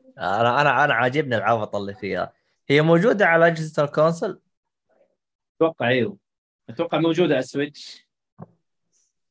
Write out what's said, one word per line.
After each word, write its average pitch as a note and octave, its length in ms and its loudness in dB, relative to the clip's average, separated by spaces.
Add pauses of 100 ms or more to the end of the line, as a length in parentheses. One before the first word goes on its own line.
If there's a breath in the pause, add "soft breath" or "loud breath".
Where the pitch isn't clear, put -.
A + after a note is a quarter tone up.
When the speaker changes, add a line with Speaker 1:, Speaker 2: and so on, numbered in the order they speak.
(180)
Speaker 1:
أنا، A#2 420 0
أنا، C#3+ 240 2
أنا C#3+ 100 0
عاجبني B2+ 420 -2
العبط G#2+ 400 -2
اللي G2+ 180 -6
فيها. F#2 380 -6 (360)
هي C#3+ 140 4
موجودة F#3 440 4
على E3 200 4
أجهزة D#3+ 380 -2
الكونسول؟ E3 560 -2 (1160)
Speaker 2:
أتوقع D#3+ 320 -2
أيوه. A#2 280 0 (520)
أتوقع E3 300 -4
موجودة E3 360 0
على B2+ 80 0
السويتش. - 680 -10 (1200)